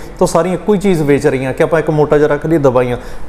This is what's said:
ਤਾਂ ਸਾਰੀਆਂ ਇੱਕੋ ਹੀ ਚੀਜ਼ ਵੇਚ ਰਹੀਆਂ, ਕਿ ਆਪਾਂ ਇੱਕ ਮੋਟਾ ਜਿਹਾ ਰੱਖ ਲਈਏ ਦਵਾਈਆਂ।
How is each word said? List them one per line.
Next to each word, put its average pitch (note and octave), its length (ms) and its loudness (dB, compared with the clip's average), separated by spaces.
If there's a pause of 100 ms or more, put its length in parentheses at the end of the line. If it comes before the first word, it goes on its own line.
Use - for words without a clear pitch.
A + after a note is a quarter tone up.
(180)
ਤਾਂ F#3 80 2
ਸਾਰੀਆਂ F3 280 0
ਇੱਕੋ G#3 200 0
ਹੀ G3 40 0
ਚੀਜ਼ F3 240 0
ਵੇਚ C#3+ 240 2
ਰਹੀਆਂ, C3 260 -2
ਕਿ E3 100 0
ਆਪਾਂ D#3+ 160 2
ਇੱਕ D#3 120 -2
ਮੋਟਾ D3+ 280 2
ਜਿਹਾ D3 100 2
ਰੱਖ D3 180 -2
ਲਈਏ E3 120 2
ਦਵਾਈਆਂ। B2 380 0 (320)